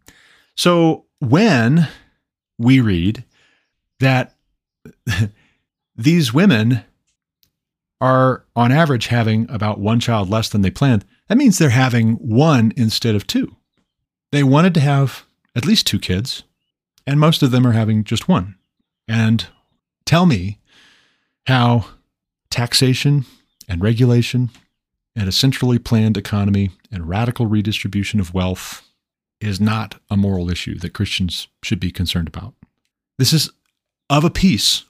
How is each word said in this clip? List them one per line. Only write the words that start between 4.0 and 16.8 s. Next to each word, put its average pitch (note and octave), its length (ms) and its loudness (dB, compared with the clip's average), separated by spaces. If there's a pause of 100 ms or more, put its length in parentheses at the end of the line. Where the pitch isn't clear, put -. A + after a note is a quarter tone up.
that B2+ 340 0 (720)
<laughs> - 880 -8
these C3+ 380 0
women B2+ 480 2 (1160)
are C3 460 2 (100)
on A#2+ 180 2
average C#3+ 340 0
having A#2 420 0
about G#2 320 -6
one A2 200 0
child G#2+ 280 -2
less A2 220 -2
than G#2+ 100 -2
they F#2 100 2
planned, B2 340 0 (240)
that G#3+ 100 2
means C4+ 180 4
they're D#3 140 2
having A#2 460 2
one A#2+ 600 2
instead A2+ 380 0
of G2+ 120 -4
two. - 300 -4 (760)
They C#3+ 100 2
wanted D3+ 320 4
to E3+ 60 2
have C#3 440 0 (320)
at A#2+ 80 -2
least G#3 220 2
two - 120 -2
kids, F#2+ 440 -6 (640)